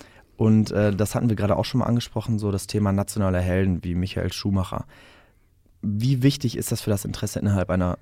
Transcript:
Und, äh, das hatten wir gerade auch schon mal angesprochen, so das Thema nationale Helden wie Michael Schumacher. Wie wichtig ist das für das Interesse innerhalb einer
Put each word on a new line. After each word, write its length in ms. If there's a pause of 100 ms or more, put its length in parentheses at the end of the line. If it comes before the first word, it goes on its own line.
(380)
Und, 320
äh, 260
das 180
hatten 140
wir 80
gerade 200
auch 100
schon 140
mal 60
angesprochen, 520
so 140
das 160
Thema 240
nationale 480
Helden 440
wie 100
Michael 380
Schumacher. 540 (960)
Wie 400
wichtig 340
ist 160
das 80
für 100
das 140
Interesse 360
innerhalb 280
einer 320